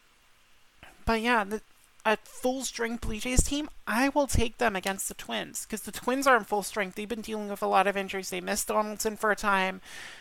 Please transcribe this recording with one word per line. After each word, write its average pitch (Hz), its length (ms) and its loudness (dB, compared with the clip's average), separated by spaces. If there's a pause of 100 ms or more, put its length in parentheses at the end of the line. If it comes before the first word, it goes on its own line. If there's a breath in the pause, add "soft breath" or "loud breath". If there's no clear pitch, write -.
(1040)
but 226 160 2
yeah, 233 220 2
the, 208 180 -4 (440)
a 214 120 4
full-strength 240 840 -4
Blue 220 180 -2
Jays 254 240 4
team, 294 260 -2 (180)
I 240 220 2
will 285 180 2
take - 300 2
them 220 180 2
against 196 320 -4
the 196 60 -8
Twins, 190 520 -6
'cause - 160 -8
the 214 100 -12
Twins 262 360 0
are 254 100 10
in 202 60 2
full 208 200 -2
strength. 185 320 -4
They've 208 140 -6
been 220 120 -6
dealing 214 280 -6
with 202 120 -6
a 208 60 0
lot 196 200 6
of 196 100 2
injuries. 190 320 -4
They 185 120 -6
missed 196 260 -2
Donaldson 214 500 0
for 214 140 2
a 196 40 4
time. 190 460 2 (400 loud breath)